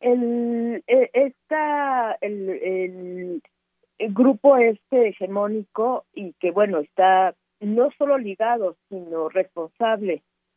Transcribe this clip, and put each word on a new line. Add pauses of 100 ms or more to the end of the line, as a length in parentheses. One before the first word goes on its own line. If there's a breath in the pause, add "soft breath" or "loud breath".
el,
e-,
esta,
el,
el, (560)
el
grupo
este
hegemónico (100)
y
que,
bueno,
está (240)
no
solo
ligado, (140)
sino
responsable, (340)